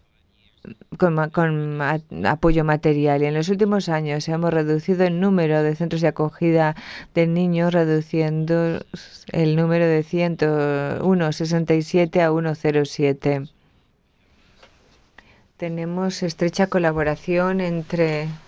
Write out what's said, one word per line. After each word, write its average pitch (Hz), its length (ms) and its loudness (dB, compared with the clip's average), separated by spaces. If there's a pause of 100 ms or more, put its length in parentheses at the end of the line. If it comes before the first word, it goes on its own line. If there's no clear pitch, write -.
(1000)
con 170 160 2
ma-, 156 160 0
con 151 460 -2
ma-, 147 240 -2 (240)
apoyo 160 400 2
material. 147 580 2
Y - 20 2
en 147 80 -2
los 160 160 -2
últimos 202 400 0
años 151 400 -2
hemos 165 240 0
reducido 160 520 0
el 170 140 0
número 165 440 2
de 151 120 0
centros 165 260 -4
de 165 80 2
acogida 156 640 0 (400)
de 165 100 4
niños, 175 480 0
reduciendo 160 1120 0 (460)
el 156 240 2
número 165 320 2
de 156 160 2
ciento 151 1000 0
uno 175 300 2
sesenta 165 420 0
y 160 80 2
siete 175 400 2
a 160 100 4
uno 160 220 0
cero 147 320 0
siete. 139 640 -2 (2000)
Tenemos 175 680 -4
estrecha 170 420 0
colaboración 175 960 0
entre 160 640 -2 (200)